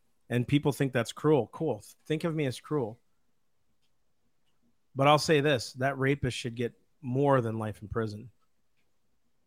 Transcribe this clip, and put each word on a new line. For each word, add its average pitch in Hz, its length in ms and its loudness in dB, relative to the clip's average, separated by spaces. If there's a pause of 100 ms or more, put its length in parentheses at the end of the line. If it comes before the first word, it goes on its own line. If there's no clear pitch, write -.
(300)
And 120 180 0
people 143 240 2
think 135 220 -2
that's 117 200 -2
cruel. 147 400 2
Cool. 131 300 -6 (220)
Think 156 200 -4
of 165 100 -2
me 151 100 -2
as 123 140 -4
cruel. 120 400 -6 (2000)
But 139 120 4
I'll 151 120 8
say 156 200 4
this, 139 340 0
that 135 240 -2
rapist 135 400 0
should 117 180 -6
get 117 180 -4 (280)
more 135 380 2
than 113 180 -2
life 110 240 -6
in 104 60 -14
prison. 110 420 -6 (1160)